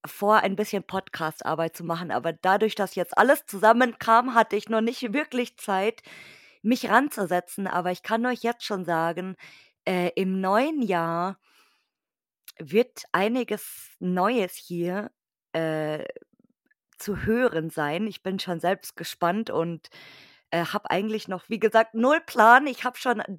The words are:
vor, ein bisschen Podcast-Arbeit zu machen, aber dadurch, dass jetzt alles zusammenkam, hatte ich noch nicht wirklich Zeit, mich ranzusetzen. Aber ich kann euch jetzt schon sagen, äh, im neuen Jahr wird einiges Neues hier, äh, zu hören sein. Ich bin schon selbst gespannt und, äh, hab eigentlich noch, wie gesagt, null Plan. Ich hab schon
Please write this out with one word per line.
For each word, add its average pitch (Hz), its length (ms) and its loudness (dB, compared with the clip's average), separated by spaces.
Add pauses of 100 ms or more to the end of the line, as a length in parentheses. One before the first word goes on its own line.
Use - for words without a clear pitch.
vor, 208 340 2
ein 196 180 2
bisschen 208 280 -4
Podcast-Arbeit 160 920 -4
zu 175 80 -10
machen, 165 260 -6
aber 127 220 -2
dadurch, 202 420 2
dass 196 220 -4
jetzt 175 200 -2
alles 262 300 6
zusammenkam, 226 880 4
hatte 220 220 4
ich 208 120 -4
noch 220 120 2
nicht 233 320 -2
wirklich 240 460 -4
Zeit, 202 440 -2 (600)
mich 226 280 0
ranzusetzen. 196 800 -2
Aber 180 240 -4
ich 180 100 -10
kann 226 240 -4
euch 247 160 -4
jetzt 233 220 -4
schon 190 200 -6
sagen, 170 520 -4 (500)
äh, 180 300 0
im 190 240 -2
neuen 247 420 0
Jahr 175 560 -2 (1200)
wird 185 540 -2
einiges 214 800 -2 (100)
Neues 185 540 0
hier, 175 560 -6 (420)
äh, 156 520 -4 (960)
zu 175 260 -6
hören 160 460 0
sein. 160 360 -2
Ich - 160 -10
bin 190 160 -4
schon 170 220 -4
selbst - 360 -2
gespannt 180 540 -2
und, 165 380 -4 (640)
äh, 170 160 0
hab - 200 -6
eigentlich 214 420 -4
noch, 185 200 -8
wie 220 100 -4
gesagt, 220 360 4
null 285 260 4
Plan. 247 460 8
Ich 254 180 -6
hab 254 120 -4
schon 226 260 -2 (160)